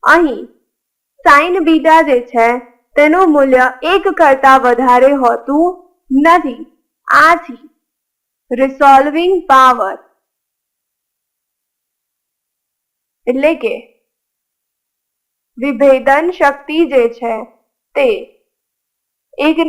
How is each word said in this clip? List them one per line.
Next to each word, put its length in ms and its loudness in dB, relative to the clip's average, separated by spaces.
અહીં 400 0
સાઇન 300 2
બીટા 360 2
જે 200 0
છે 260 -2
તેનું 360 2
મૂલ્ય 340 2
એક 220 -2
કરતા 540 2
વધારે 560 2
હોતું 560 -2
નથી. 540 0
આથી 640 -2
રિસોલ્વિંગ 840 0
પાવર 480 2
એટલે 280 -2
કે 180 -8
વિભેદન 760 0
શક્તિ 540 -4
જે 240 0
છે 240 -10
તે 120 0
એક 200 -2